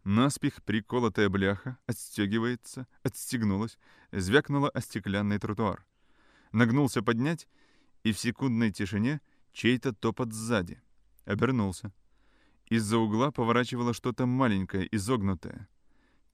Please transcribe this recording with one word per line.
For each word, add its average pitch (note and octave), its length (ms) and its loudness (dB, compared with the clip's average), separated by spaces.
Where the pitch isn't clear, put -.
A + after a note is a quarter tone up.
наспех B2 600 0
приколотая A2 640 0
бляха G2 560 -2
отстёгивается, A2+ 1040 -4
отстегнулась, A2 760 -2
звякнула C#3 580 2
о - 120 -4
стеклянный G2+ 580 -2
тротуар. G#2 460 -4
Нагнулся A#2+ 500 2
поднять — B2 460 0
и A2 80 2
в G2 80 -2
секундной A#2 520 0
тишине G#2 480 -2
чей-то B2 400 0
топот A2+ 400 -2
сзади. A2 480 -2
Обернулся. G#2 680 -2
Из-за A2+ 320 2
угла A2+ 320 2
поворачивало A#2+ 600 0
что-то B2+ 340 -2
маленькое, G2+ 680 0
изогнутое. G2 720 -2